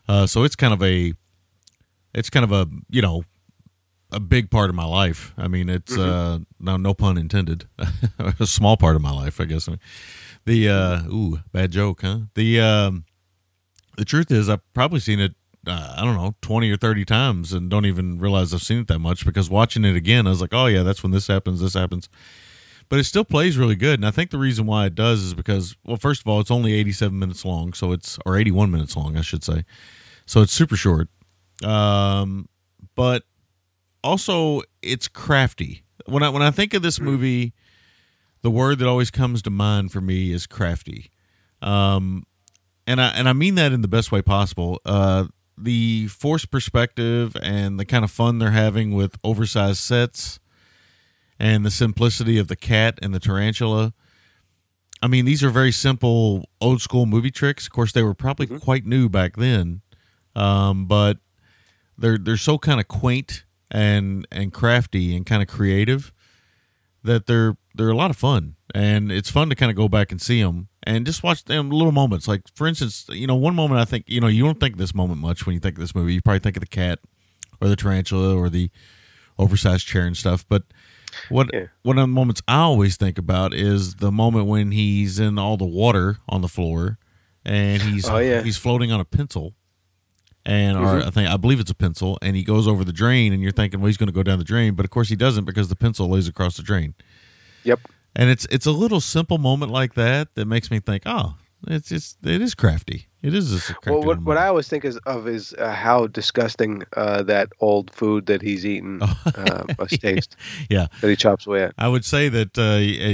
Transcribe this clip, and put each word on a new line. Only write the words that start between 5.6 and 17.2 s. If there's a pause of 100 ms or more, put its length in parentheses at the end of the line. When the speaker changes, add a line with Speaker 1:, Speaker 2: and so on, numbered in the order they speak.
Speaker 1:
it's,
Speaker 2:
Mm-hmm.
Speaker 1:
uh, (140)
no,
no
pun
intended. (340)
<laughs> (220)
A
small
part
of
my
life,
I
guess.
I
mean, (640)
the,
uh,
ooh, (120)
bad
joke,
huh? (120)
The,
um, (880)
the
truth
is,
I've
probably
seen
it, (320)
uh,
I
don't
know,
twenty
or
thirty
times